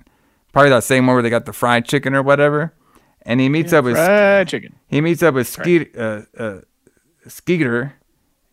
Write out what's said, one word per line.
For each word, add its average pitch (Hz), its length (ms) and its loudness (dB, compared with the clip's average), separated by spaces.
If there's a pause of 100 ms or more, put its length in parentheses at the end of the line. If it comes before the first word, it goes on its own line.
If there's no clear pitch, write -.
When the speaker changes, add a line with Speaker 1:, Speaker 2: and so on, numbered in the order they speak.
(520)
Speaker 1:
Probably 139 180 4
that 117 140 2
same 131 220 2
one 127 100 2
where 123 60 2
they 117 80 -2
got 113 160 -2
the 104 60 -12
fried 120 340 0
chicken 139 280 -2
or 139 80 0
whatever. 147 520 0 (480)
And 123 180 -2
he 131 100 2
meets 160 220 -2
Speaker 2:
Yeah, 156 80 6
Speaker 1:
up 127 40 2
with 120 120 0
Speaker 2:
fried 196 520 2
chicken. - 260 -12 (140)
Speaker 1:
He 139 140 -2
meets 165 200 -2
up 156 120 4
with 123 240 -4
Speaker 2:
Right. - 60 -10
Speaker 1:
Skeet-, 165 340 0
uh, 110 240 -8 (160)
uh, 107 220 -10 (680)
Skeeter, 135 680 -4 (580)